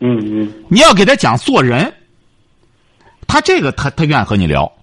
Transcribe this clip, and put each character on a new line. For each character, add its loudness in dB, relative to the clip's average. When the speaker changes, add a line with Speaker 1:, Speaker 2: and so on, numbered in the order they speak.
Speaker 1:
嗯， -2
嗯。 -6
Speaker 2:
你 4
要 6
给 2
他 2
讲 0
做 0
人， 0
他 0
这 0
个 -2
他， -6
他 -2
愿 0
意 0
和 -2
你 2
聊。 -2